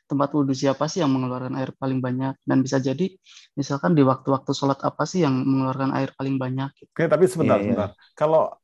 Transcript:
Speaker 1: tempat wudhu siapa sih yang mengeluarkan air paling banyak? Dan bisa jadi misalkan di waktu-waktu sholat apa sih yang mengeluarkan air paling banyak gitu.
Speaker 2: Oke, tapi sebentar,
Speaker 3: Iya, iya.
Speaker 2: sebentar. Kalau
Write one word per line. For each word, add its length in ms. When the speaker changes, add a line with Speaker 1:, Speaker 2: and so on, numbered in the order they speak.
Speaker 1:
tempat 260
wudhu 160
siapa 400
sih 120
yang 120
mengeluarkan 440
air 200
paling 240
banyak? 400
Dan 220
bisa 180
jadi 280
misalkan 400
di 80
waktu-waktu 520
sholat 280
apa 240
sih 160
yang 200
mengeluarkan 560
air 160
paling 240
banyak 300
gitu. 120
Speaker 2:
Oke, 160
tapi 240
sebentar, 240
Speaker 3:
Iya, 80
iya. 80
Speaker 2:
sebentar. 180
Kalau 220